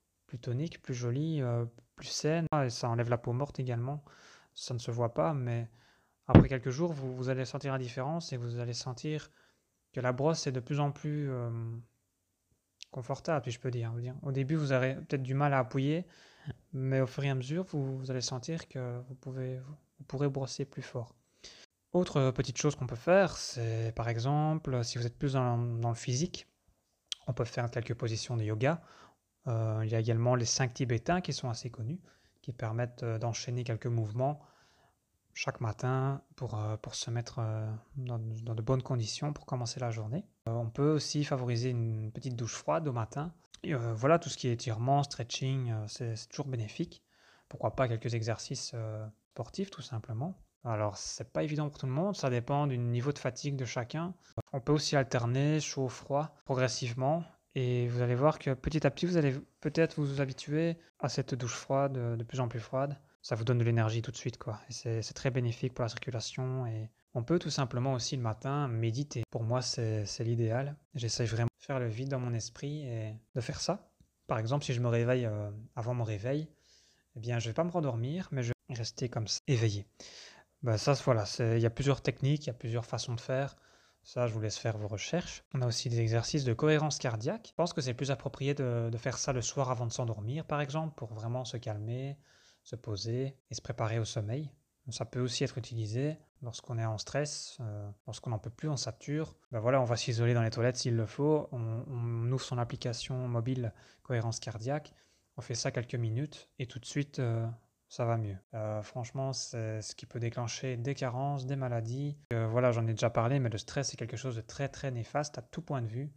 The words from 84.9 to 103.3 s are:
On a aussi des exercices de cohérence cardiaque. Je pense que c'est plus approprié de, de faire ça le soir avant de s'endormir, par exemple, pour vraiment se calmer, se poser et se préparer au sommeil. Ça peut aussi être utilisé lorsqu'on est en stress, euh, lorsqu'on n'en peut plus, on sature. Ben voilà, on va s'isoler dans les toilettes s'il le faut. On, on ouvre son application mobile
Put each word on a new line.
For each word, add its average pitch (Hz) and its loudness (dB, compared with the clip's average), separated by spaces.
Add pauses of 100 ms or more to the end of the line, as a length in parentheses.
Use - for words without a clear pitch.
On 131 0
a 127 2
aussi 117 0
des 117 4
exercices 117 2
de 117 4
cohérence 151 4
cardiaque. 127 -2
Je - -20
pense 170 2
que 151 0
c'est 123 0
plus 131 -2
approprié 139 -2
de, 120 0
de 117 -2
faire 117 -2
ça 139 0
le 123 0
soir 127 0
avant 120 0
de 113 -2
s'endormir, 117 -4
par 147 0
exemple, 151 -2
pour 113 -8
vraiment 117 -4
se 117 -6
calmer, 117 -4 (460)
se - -10
poser 117 -4 (140)
et 113 -8
se - -8
préparer 113 -2
au 113 2
sommeil. 123 -4 (380)
Ça 120 -6
peut - -4
aussi 127 0
être - -2
utilisé 117 -2 (240)
lorsqu'on - -6
est 113 0
en 110 -2
stress, - -4
euh, 104 -6 (160)
lorsqu'on 117 -8
n'en 117 0
peut 127 -8
plus, 151 -6
on 147 0
sature. 147 -6 (140)
Ben 117 -2
voilà, 131 6
on 127 4
va 117 2
s'isoler 117 4
dans 117 6
les 113 2
toilettes 123 2
s'il 120 0
le 113 2
faut. 147 2
On, 113 -2
on 117 0
ouvre 131 0
son 123 -2
application 123 -2
mobile 120 0 (300)